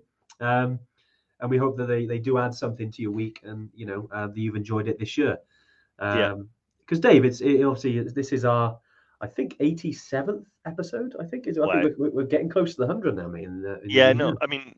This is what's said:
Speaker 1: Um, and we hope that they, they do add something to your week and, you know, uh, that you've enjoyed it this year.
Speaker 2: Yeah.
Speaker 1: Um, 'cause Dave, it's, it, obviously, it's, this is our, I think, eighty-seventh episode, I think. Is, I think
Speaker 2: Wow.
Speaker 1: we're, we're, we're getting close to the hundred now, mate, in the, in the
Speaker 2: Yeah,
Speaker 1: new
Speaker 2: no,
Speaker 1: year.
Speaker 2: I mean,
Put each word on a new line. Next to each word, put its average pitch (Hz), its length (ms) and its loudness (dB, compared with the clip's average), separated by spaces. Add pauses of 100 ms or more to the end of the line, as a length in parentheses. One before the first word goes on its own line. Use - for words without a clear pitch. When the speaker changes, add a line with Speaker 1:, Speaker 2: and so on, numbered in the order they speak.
(400)
Speaker 1:
Um, 123 400 0 (600)
and 123 80 -4
we 131 80 2
hope 131 200 2
that 123 100 -4
they, 120 180 0
they 117 140 -4
do 127 180 0
add 123 160 0
something 113 380 -6
to 120 100 -12
your 107 100 -4
week 110 320 -6
and, 107 300 -12
you 110 120 -14
know, 101 280 -8
uh, 104 140 -6
that 104 100 -10
you've 110 180 -2
enjoyed 107 320 -2
it 113 120 -4
this - 180 -6
year. 135 200 2 (600)
Speaker 2:
Yeah. 101 320 2
Speaker 1:
Um, 101 180 -10 (380)
'cause 165 120 0
Dave, 165 260 8
it's, 123 160 0
it, 135 220 4
obviously, 127 340 0
it's, - 160 -4
this 139 180 -4
is 123 140 -2
our, 117 320 2 (440)
I - 60 -8
think, - 320 -6
eighty-seventh 160 840 -2 (200)
episode, 226 540 -8
I 170 60 -8
think. 254 220 -8
Is, 160 100 -4
I 151 40 2
think 180 120 2
Speaker 2:
Wow. 156 100 2
Speaker 1:
we're, 143 140 0
we're, 143 180 -2
we're 135 120 0
getting 156 220 0
close 175 260 0
to 131 60 -4
the 120 60 2
hundred 175 280 -2
now, 87 120 -6
mate, 85 180 -10
in 92 160 -10
the, 98 200 -8
in 101 60 -12
the 101 60 -6
Speaker 2:
Yeah, 131 200 10
Speaker 1:
new 120 60 2
Speaker 2:
no, 143 100 2
Speaker 1:
year. 131 120 -4
Speaker 2:
I 151 60 -2
mean, 135 300 -8